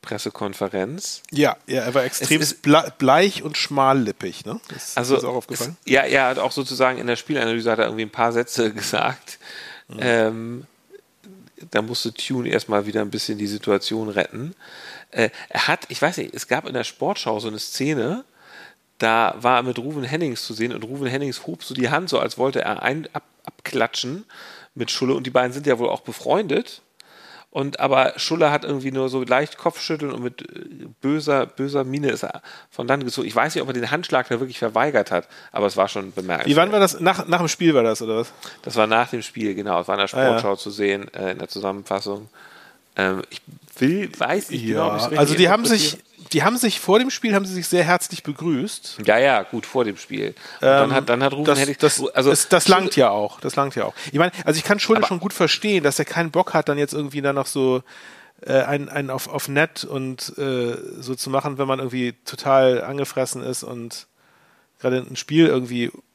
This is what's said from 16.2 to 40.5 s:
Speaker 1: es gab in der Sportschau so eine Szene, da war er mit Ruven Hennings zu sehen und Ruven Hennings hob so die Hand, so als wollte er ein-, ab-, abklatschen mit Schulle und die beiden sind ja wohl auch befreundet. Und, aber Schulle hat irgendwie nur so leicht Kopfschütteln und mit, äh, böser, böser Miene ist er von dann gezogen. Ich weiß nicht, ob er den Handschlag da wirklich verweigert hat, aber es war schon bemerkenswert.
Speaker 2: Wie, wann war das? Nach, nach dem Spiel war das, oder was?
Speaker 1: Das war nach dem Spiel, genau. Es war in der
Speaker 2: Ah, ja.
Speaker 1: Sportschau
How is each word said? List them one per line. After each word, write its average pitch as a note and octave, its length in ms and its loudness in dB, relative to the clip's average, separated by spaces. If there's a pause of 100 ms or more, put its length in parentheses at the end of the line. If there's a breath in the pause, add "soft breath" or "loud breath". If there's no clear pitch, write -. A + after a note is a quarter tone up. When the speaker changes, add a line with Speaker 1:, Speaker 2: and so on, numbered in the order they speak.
Speaker 1:
es - 140 -10
gab - 220 -2
in - 60 -8
der A#2 100 -2
Sportschau B2+ 560 -4
so A2+ 80 -6
eine G#2+ 100 -8
Szene, C#3+ 680 -2 (720 loud breath)
da A2+ 420 4
war B2 160 4
er A#2+ 80 2
mit B2+ 140 -4
Ruven C#3 260 -6
Hennings C#3 400 -4
zu A2 100 -10
sehen A#2 180 -2
und G#2+ 120 -8
Ruven C3+ 240 -6
Hennings C3+ 380 -4
hob - 180 -10
so C3 100 -10
die B2 160 0
Hand, E3+ 200 -2
so C#3 100 2
als - 180 -4
wollte C3 220 0
er - 220 -4
ein-, D3 300 -2
ab-, - 120 -10 (200)
abklatschen C3 800 -4 (500 loud breath)
mit A#2+ 160 -6
Schulle C3 240 0
und C3+ 100 -4
die B2+ 60 -6
beiden B2+ 220 2
sind C#3+ 140 -6
ja B2+ 120 4
wohl A#2+ 100 0
auch - 140 -2
befreundet. E3+ 800 -2 (680 loud breath)
Und, C#3 300 -4
aber C3 380 4
Schulle D#3+ 320 2
hat D3 140 0
irgendwie C3+ 280 -4
nur C3 160 0
so B2+ 140 -2
leicht B2+ 340 0
Kopfschütteln D3+ 560 -4
und B2 100 -8
mit, B2 200 -8
äh, - 440 -16 (140)
böser, C#3+ 460 2
böser C#3 360 -2
Miene C3+ 280 -2
ist - 120 -4
er - 200 -8 (280 loud breath)
von B2 160 -8
dann C#3 180 2
gezogen. B2 220 -4
Ich G#2+ 80 -8
weiß C3 200 2
nicht, D#3 80 0
ob C3 60 -4
er C3+ 40 -4
den A#2+ 180 -2
Handschlag D3 380 0
da A#2+ 100 0
wirklich G2 200 -6
verweigert A#2 520 2
hat, F2 180 0 (220 loud breath)
aber G#2 160 0
es G2 120 0
war G2 100 6
schon F#2+ 240 -6
bemerkenswert. F#2 420 -2
Speaker 2:
Wie, D#3 60 6
wann F#3+ 120 4
war G#3+ 80 4
das? F#3+ 200 2
Nach, F3+ 260 2
nach E3+ 120 2
dem E3+ 100 0
Spiel E3 260 4
war B2+ 80 6
das, A2+ 200 2
oder A2 160 -2
was? A2+ 140 -4 (280 loud breath)
Speaker 1:
Das - 160 -8
war A2 100 6
nach A2+ 220 2
dem A#2 140 -6
Spiel, G#2+ 320 -4
genau. F#2+ 260 -2
Es F2 80 -6
war F#2+ 100 2
in G2 80 2
der G#2+ 80 -8
Speaker 2:
Ah, C3 80 2
ja. C3 60 6
Speaker 1:
Sportschau A2 280 2